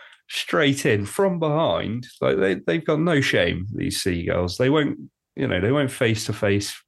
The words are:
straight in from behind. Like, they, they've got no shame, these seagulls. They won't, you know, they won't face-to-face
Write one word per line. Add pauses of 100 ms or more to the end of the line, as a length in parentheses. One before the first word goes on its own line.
(300)
straight
in
from
behind. (160)
Like,
they,
they've
got
no
shame,
these
seagulls.
They
won't, (360)
you
know,
they
won't
face-to-face (120)